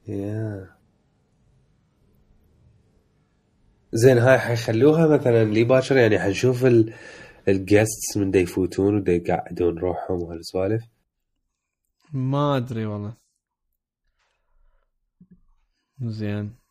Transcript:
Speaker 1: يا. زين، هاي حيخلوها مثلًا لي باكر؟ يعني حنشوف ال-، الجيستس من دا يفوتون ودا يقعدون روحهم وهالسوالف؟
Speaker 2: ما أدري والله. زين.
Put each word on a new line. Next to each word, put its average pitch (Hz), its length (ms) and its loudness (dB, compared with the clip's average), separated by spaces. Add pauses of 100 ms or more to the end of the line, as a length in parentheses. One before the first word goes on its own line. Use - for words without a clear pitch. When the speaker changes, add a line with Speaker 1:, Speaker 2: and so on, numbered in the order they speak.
Speaker 1:
يا. 104 600 -8 (3250)
زين، 120 240 6
هاي 123 220 4
حيخلوها 120 680 2
مثلًا 123 360 2
لي 110 200 2
باكر؟ 131 340 2
يعني 107 220 4
حنشوف 123 460 0
ال-، 117 280 4 (540)
الجيستس 101 720 0
من 98 140 -2
دا 95 80 4
يفوتون 95 560 0
ودا 92 180 0
يقعدون 87 640 -2
روحهم 90 460 -4
وهالسوالف؟ 92 600 -6 (1300)
Speaker 2:
ما 139 440 0
أدري 120 280 -4
والله. 104 320 -8 (2750)
زين. 107 540 -6 (160)